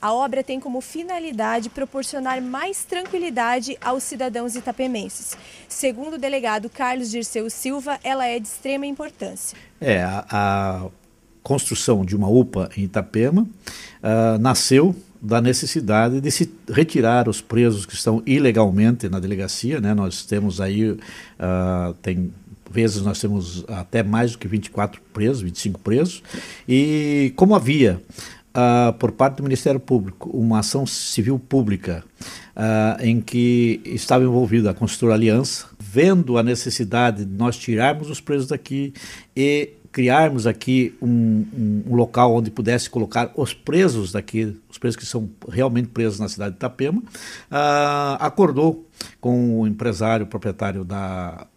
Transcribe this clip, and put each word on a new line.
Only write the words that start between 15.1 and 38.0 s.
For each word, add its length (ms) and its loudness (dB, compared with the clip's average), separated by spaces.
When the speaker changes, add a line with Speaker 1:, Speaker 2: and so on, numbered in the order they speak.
Speaker 2:
da 180 2
necessidade 800 2
de 100 -2
se 220 0
retirar 600 2
os 100 -4
presos 460 2
que 80 -16
estão 320 0
ilegalmente 840 4
na 100 -2
delegacia, 640 -4
né? 140 0
Nós 320 -2
temos 340 -2
aí, 380 0
ah, 640 0
tem 280 -2
vezes 300 2
nós 180 -2
temos 500 -4
até 340 -4
mais 300 0
do 60 -14
que 80 -10
vinte 200 -4
e 40 -18
quatro 300 -6
presos, 260 0
vinte 160 -6
e 40 -12
cinco 200 -6
presos, 420 0
e 680 2
como 180 8
havia, 480 4
ah, 460 4
por 140 0
parte 260 2
do 40 -6
Ministério 380 0
Público, 500 -2
uma 280 2
ação 280 -2
civil 520 -2
pública, 680 0
ah, 460 2
em 200 4
que 640 2
estava 400 2
envolvida 460 4
a 40 0
construtora 400 2
Aliança, 540 2
vendo 580 4
a 60 4
necessidade 840 0
de 100 -8
nós 220 0
tirarmos 540 0